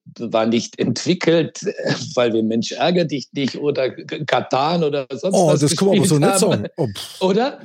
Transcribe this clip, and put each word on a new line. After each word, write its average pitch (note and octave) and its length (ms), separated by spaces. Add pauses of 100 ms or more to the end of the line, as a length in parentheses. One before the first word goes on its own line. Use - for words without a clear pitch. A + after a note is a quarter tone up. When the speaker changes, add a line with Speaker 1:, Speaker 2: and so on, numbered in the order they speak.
(180)
Speaker 1:
waren A2+ 320
nicht A2+ 280
entwickelt, D#3+ 840
<laughs> C#3+ 520
weil A#2+ 180
wir A2 120
Mensch A2 280
ärger F3 320
dich C#3 280
nicht C#3 240
oder C#3 340
K-, - 340
Katan C#3 600
oder C#3+ 260
sonst F3 260
Speaker 2:
Oh, F3+ 160
Speaker 1:
was D3 80
Speaker 2:
das D3 160
kann G3 120
man F#3+ 100
aber - 80
so E3 80
Speaker 1:
gespielt D3 60
Speaker 2:
nicht F#3 220
Speaker 1:
haben. - 200
Speaker 2:
sagen. F#3+ 140
Oh, D3+ 100
pff. - 360
Speaker 1:
Oder? G#3+ 420